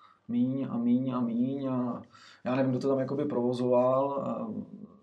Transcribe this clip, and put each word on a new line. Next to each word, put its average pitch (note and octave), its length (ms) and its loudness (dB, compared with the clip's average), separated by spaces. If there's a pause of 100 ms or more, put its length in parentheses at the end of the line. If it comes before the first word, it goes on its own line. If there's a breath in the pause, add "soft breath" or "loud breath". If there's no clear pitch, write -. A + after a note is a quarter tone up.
(280 soft breath)
míň C4 420 0
a A#2+ 60 -4
míň B2 380 2
a B2 60 -2
míň B2+ 480 0
a B2 340 -2 (420 soft breath)
já B2 120 -2
nevím, C3+ 160 2
kdo B2 80 0
to C3+ 80 0
tam C3+ 100 2
jakoby C#3 260 -2
provozoval, B2 880 2
a, A#2+ 360 -6 (540)